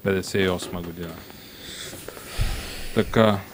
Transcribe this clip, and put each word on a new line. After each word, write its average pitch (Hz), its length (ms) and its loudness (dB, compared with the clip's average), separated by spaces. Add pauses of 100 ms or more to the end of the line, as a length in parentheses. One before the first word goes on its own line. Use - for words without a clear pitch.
петдесет 98 380 2
и 95 80 6
осма 90 320 -2
година. 85 320 -8 (1800)
Така, 110 420 6 (160)